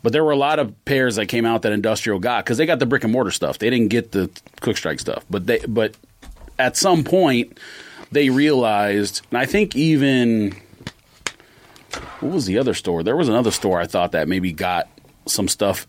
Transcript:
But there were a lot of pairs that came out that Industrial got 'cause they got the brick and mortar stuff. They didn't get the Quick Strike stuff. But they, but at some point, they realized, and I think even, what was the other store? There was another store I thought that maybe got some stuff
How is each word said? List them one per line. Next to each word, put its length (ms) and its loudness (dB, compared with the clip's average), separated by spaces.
But 120 0
there 100 4
were 80 4
a 60 2
lot 220 2
of 260 -6
pairs 320 2
that 80 -2
came 200 0
out 180 0
that 100 2
Industrial 460 -2
got 260 -2
'cause 120 0
they 80 2
got 140 0
the 60 2
brick 180 0
and 80 0
mortar 200 0
stuff. 280 -4
They 100 0
didn't 200 2
get 240 0
the 160 0
Quick 160 -2
Strike 240 -4
stuff. 280 -6
But 160 -4
they, 220 0
but 280 -2
at 200 0
some 260 2
point, 540 2
they 200 4
realized, 920 2
and 80 -2
I 80 2
think 300 0
even, 800 2
what 100 -4
was 140 -2
the 140 -2
other 140 0
store? 300 -4
There 140 0
was 100 2
another 240 2
store 280 0
I 80 -2
thought 260 -2
that 160 0
maybe 240 -2
got 340 -4
some 240 -2
stuff 400 -2